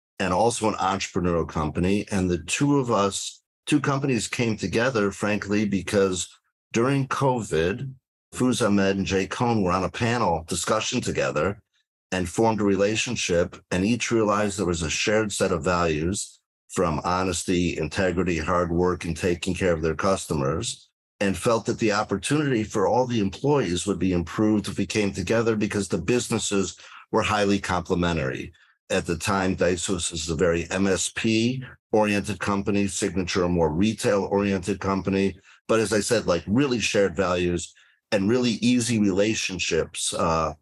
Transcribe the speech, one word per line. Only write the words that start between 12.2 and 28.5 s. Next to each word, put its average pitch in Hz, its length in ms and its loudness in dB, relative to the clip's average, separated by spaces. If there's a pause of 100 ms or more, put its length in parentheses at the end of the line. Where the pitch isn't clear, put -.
formed 113 320 2
a 104 40 2
relationship, 98 920 0 (140)
and 92 140 0
each 117 260 0
realized 104 480 2
there 95 80 -2
was 85 160 0
a 78 80 -2
shared 107 420 0
set 95 200 0
of 80 120 0
values 87 760 0 (280)
from 82 360 0
honesty, 90 760 0
integrity, 87 600 -2
hard 87 320 0
work, 87 340 0
and 82 120 -4
taking 87 380 -2
care 90 180 0
of 80 80 -2
their 80 140 0
customers, 82 960 -2 (280)
and 98 200 0
felt 113 260 0
that 113 140 -4
the 110 140 2
opportunity 110 720 0
for 101 240 -2
all 117 200 2
the 120 140 0
employees 98 640 0
would 98 120 -2
be 92 140 0
improved 104 560 0
if 98 80 -8
we 101 80 -2
came 98 280 -2
together 110 440 0
because 104 320 -2
the - 80 -2
businesses 101 800 -2 (340)
were 107 120 2
highly 101 360 2
complementary. 85 920 -2 (380)